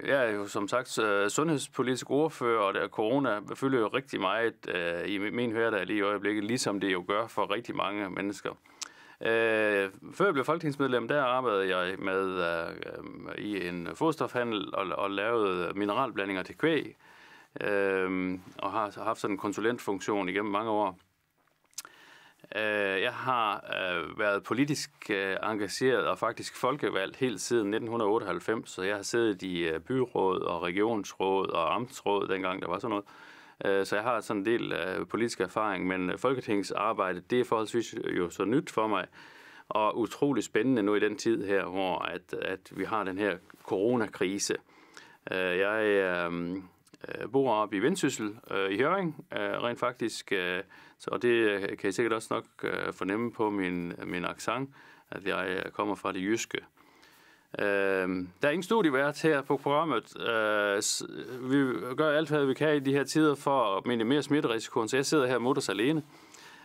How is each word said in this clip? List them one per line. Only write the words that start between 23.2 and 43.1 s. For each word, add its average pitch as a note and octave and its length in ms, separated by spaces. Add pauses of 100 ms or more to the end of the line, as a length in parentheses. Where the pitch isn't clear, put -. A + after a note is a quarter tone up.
øh, F2+ 640
været G2+ 240
politisk, C3+ 480 (180)
øh, G2 340
engageret G#2 640
og F2+ 100
faktisk - 380
folkevalgt G2+ 600
helt A#2+ 240
siden A2 300
nitten A2 180
hundrede A2+ 200
otteoghalvfems, G#2+ 600
så - 120
jeg G2 140
har G2+ 80
siddet G#2+ 400
i, F2+ 160
øh, D#2+ 200
byråd F#2+ 640
og E2+ 220
regionsråd F#2+ 840
og E2 260
amtsråd, G2+ 520
dengang F#2 340
der - 60
var F2+ 120
sådan A#2+ 100
noget. G2+ 160 (600)
Øh, G2 200
så G#2 100
jeg G#2 80
har A#2 180
sådan G#2+ 180
en G2 60
del, G#2 260
øh, F2+ 360
politisk A2+ 340
erfaring, F#2 460
men, F#2 220
øh, F#2 80
folketingsarbejde, G2+ 1120
det B2 100
er A#2+ 40
forholdsvis A2+ 520 (220)
jo F2 120
så F#2+ 160
nyt A#2 240
for A2 180
mig, G2 200 (640)
og G#2+ 280
utrolig A2+ 460
spændende A2+ 400
nu G#2 120
i G2+ 40
den G#2 180
tid A2+ 280
her, F#2+ 200
hvor F2+ 340
at, - 340
at F#2+ 260 (120)
vi F#2+ 120
har G#2 200
den F#2 140